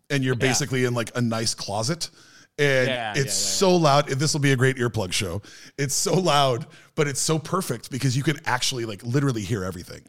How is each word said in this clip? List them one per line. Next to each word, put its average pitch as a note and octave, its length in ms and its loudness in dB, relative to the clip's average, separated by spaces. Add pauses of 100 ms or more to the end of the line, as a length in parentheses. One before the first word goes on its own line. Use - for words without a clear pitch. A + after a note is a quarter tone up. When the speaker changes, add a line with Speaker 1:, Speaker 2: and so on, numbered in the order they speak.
Speaker 1:
and C#3 140 0
you're B2+ 120 2
Speaker 2:
Yeah. A#2 140 0
Speaker 1:
basically B2+ 360 0
in, A#2+ 80 0
like, A#2 220 -4
a B2 60 -2
nice A2+ 320 -2
closet. A2+ 560 -4 (500)
And C3+ 300 4
Speaker 2:
Yeah, A#2+ 220 -4
Speaker 1:
it's G2+ 60 -4
Speaker 2:
yeah, C#3+ 60 2
yeah, A#2+ 80 -6
Speaker 1:
so - 400 2
Speaker 2:
yeah. F3+ 60 6
Speaker 1:
loud. D3 320 6
This C#3+ 240 -2
will D3 80 -2
be C#3 100 4
a C3+ 60 4
great C3 200 4
earplug A2 360 -2
show. F#2+ 280 -4 (360)
It's C#3 180 -2
so - 180 0
loud, C#3+ 540 2 (280)
but D3 120 0
it's C3+ 140 -4
so D#3+ 180 0
perfect D#3 500 -6
because B2+ 280 0
you C#3 60 -2
can D3+ 220 0
actually, B2 400 -2
like, G#2 180 -10
literally B2 380 0
hear G2 220 -2
everything. F#2 460 -10